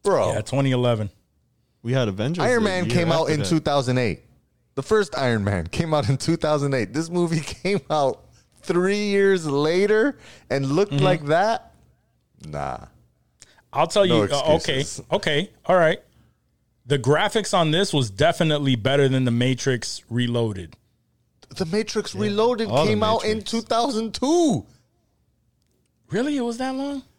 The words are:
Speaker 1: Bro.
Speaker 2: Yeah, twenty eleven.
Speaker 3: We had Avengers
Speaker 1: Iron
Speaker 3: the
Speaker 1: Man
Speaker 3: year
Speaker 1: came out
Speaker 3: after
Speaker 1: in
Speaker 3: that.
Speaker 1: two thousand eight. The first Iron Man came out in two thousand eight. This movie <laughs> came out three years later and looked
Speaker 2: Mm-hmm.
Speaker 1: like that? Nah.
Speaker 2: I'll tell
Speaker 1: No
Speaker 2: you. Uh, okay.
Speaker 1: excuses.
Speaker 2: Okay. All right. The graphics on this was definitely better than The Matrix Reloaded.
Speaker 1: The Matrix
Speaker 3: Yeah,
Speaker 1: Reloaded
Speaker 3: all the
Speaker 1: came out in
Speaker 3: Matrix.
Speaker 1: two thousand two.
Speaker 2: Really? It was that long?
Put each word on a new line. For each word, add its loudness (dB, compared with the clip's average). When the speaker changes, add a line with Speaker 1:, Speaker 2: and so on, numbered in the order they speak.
Speaker 1:
Bro. 2
Speaker 2:
Yeah, -2
twenty 0
eleven. 0
Speaker 3:
We -4
had 0
Avengers -2
Speaker 1:
Iron 2
Speaker 3:
the 0
Speaker 1:
Man -2
Speaker 3:
year -2
Speaker 1:
came 2
out 2
Speaker 3:
after -2
Speaker 1:
in -2
Speaker 3:
that. -4
Speaker 1:
two 2
thousand 0
eight. -2
The -6
first 0
Iron 0
Man -2
came -2
out 0
in 0
two -2
thousand 0
eight. -2
This -4
movie -2
<laughs> -14
came -2
out -2
three 0
years 2
later 2
and 0
looked 0
Speaker 2:
Mm-hmm. 2
Speaker 1:
like 2
that? 0
Nah. -8
Speaker 2:
I'll 0
tell 2
Speaker 1:
No 4
Speaker 2:
you. -2
Uh, 0
okay. -2
Speaker 1:
excuses. -8
Speaker 2:
Okay. -2
All 4
right. 4
The 0
graphics 2
on 4
this 0
was 0
definitely 2
better 2
than 0
The 0
Matrix -2
Reloaded. -4
Speaker 1:
The -4
Matrix -4
Speaker 3:
Yeah, -8
Speaker 1:
Reloaded 0
Speaker 3:
all 2
the 2
Speaker 1:
came 2
out 0
in -2
Speaker 3:
Matrix. -10
Speaker 1:
two -2
thousand -2
two. 2
Speaker 2:
Really? -2
It -2
was -4
that -4
long? -6